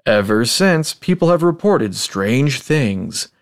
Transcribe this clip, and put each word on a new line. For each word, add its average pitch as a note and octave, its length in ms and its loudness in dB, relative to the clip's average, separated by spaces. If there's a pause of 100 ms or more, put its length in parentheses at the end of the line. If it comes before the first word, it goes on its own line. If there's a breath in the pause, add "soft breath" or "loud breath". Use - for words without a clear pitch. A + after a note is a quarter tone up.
Ever G#2+ 400 2
since, E3 480 0
people F3+ 360 0
have E3+ 140 2
reported E3 520 0
strange B2 680 -2
things. A#2+ 680 -2 (120)